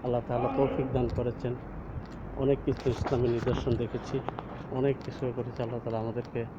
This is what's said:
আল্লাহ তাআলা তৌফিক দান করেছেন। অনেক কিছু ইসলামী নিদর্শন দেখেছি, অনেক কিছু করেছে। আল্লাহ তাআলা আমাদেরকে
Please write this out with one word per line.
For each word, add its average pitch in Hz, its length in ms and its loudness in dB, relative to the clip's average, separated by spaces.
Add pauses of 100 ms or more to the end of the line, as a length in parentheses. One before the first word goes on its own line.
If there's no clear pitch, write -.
আল্লাহ 120 180 2
তাআলা 123 280 0
তৌফিক 135 420 2
দান 123 180 4
করেছেন। 123 440 -2 (840)
অনেক 135 260 6
কিছু - 260 0
ইসলামী 123 380 2
নিদর্শন 120 480 2
দেখেছি, 117 400 -2 (560)
অনেক 131 300 4
কিছু - 220 -6 (100)
করেছে। 120 280 -4
আল্লাহ 117 180 -2
তাআলা 113 200 -2
আমাদেরকে 113 420 -2 (160)